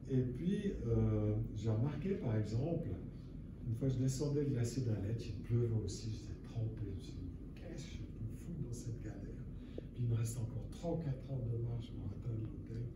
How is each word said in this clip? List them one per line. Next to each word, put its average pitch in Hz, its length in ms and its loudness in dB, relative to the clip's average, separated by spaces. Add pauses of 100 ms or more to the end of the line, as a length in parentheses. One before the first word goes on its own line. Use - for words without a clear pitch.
Et 131 120 6
puis, 190 520 2 (140)
euh, 107 480 6 (200)
j'ai 107 140 0
remarqué, 147 460 2
par 113 220 2
exemple, 123 500 2 (800)
une 113 80 2
fois 139 120 2
je 120 120 4
descendais 143 440 4
le 127 60 4
glacier 120 340 2
d'Aletsch, 107 440 2
il - 160 -4
pleuvait 117 320 4 (100)
aussi, - 260 -2
j'étais - 300 -6
trempé, 110 480 -2
je 92 60 -4
me 90 40 -4
suis - 140 -8
dit, 90 160 -6 (240)
qu'est-ce 165 300 -8
que - 80 -8
je - 100 -6
me - 320 -6
fous 151 320 -4
dans 117 80 -4
cette - 300 -4
galère ? - 420 -6 (480)
Puis 120 120 0
il 117 40 4
me 117 60 4
reste 113 240 0
encore - 320 -2
trois 165 220 -2
ou 165 40 2
quatre 139 320 -2
heures 127 160 0
de 117 120 0 (120)
marche 117 220 -2
pour 95 180 -4
atteindre 110 400 -2
l'hôtel. 113 320 -6 (140)